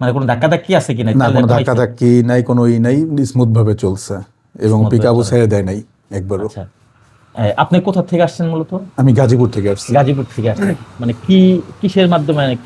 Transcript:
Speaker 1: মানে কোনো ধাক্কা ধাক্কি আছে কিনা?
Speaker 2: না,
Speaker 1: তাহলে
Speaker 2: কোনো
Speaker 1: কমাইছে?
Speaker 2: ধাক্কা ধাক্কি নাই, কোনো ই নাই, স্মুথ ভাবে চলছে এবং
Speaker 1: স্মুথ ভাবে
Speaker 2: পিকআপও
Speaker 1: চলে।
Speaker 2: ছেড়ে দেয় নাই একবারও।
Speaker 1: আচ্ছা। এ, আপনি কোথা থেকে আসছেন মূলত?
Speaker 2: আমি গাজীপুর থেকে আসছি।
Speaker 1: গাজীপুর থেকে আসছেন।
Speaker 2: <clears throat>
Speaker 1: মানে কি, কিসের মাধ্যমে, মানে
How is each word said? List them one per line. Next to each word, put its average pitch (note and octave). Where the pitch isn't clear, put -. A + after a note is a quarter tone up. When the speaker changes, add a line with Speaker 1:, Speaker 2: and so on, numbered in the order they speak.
Speaker 1:
মানে B2+
কোনো C3
ধাক্কা A#2+
ধাক্কি E3
আছে D3+
কিনা? A2+
Speaker 2:
না, A#2+
Speaker 1:
তাহলে A#2
Speaker 2:
কোনো B2
Speaker 1:
কমাইছে? A#2
Speaker 2:
ধাক্কা B2+
ধাক্কি A#2+
নাই, B2
কোনো B2
ই A#2
নাই, A#2+
স্মুথ B2
ভাবে A2
চলছে G2
এবং A2
Speaker 1:
স্মুথ A2
ভাবে G#2+
Speaker 2:
পিকআপও A#2
Speaker 1:
চলে। G2+
Speaker 2:
ছেড়ে A#2+
দেয় G2+
নাই G2
একবারও। G2
Speaker 1:
আচ্ছা। G2+
এ, G#2+
আপনি E3+
কোথা F#3
থেকে F3
আসছেন E3
মূলত? D#3+
Speaker 2:
আমি B2+
গাজীপুর B2
থেকে G2+
আসছি। G2+
Speaker 1:
গাজীপুর C3+
থেকে A2
আসছেন। G3
Speaker 2:
<clears throat> -
Speaker 1:
মানে A#2
কি, F#3
কিসের F#3+
মাধ্যমে, D#3+
মানে C3+